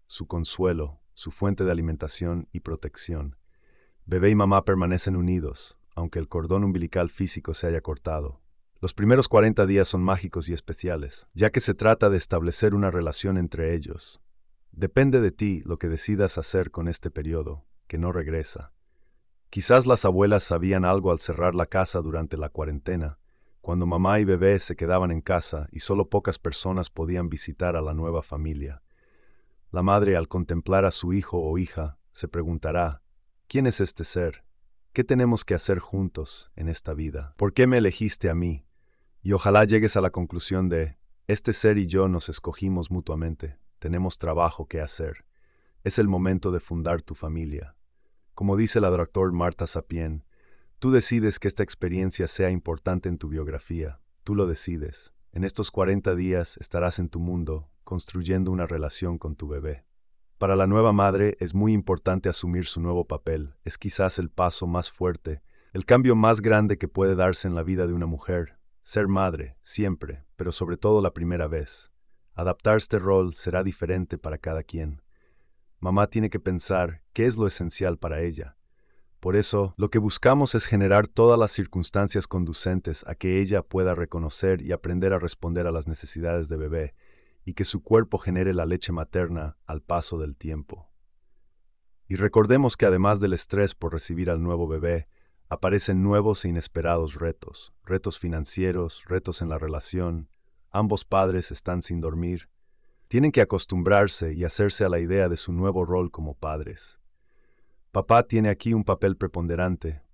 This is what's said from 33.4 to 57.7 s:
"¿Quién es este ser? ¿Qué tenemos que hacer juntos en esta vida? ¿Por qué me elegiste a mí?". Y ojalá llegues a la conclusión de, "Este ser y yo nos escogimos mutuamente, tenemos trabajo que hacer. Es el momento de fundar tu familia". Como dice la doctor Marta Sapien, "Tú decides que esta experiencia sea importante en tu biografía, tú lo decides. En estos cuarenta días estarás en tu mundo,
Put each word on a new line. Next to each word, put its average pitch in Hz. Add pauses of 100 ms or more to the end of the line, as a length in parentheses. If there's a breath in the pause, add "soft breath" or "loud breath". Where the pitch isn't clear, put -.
"¿Quién 135
es 113
este -
ser? 85 (500)
¿Qué 127
tenemos 120
que -
hacer 90
juntos -
en 82
esta 80
vida? 71
¿Por 101
qué 127
me 127
elegiste 101
a 82
mí?". 85 (580)
Y 98
ojalá 104
llegues 107
a 95
la 90
conclusión 90
de, 80 (300)
"Este -
ser 107
y 92
yo 95
nos 90
escogimos 90
mutuamente, 80 (220)
tenemos 87
trabajo 82
que 80
hacer. 76 (580)
Es 98
el 107
momento 92
de 90
fundar 82
tu -
familia". 78 (580)
Como 98
dice 110
la 98
doctor 90
Marta 87
Sapien, 80 (560)
"Tú 131
decides 113
que -
esta 101
experiencia 92
sea 92
importante 90
en 85
tu 76
biografía, 76 (240)
tú 104
lo 101
decides. 80 (200)
En 87
estos 95
cuarenta 98
días 90
estarás 90
en 85
tu 87
mundo, 82 (140)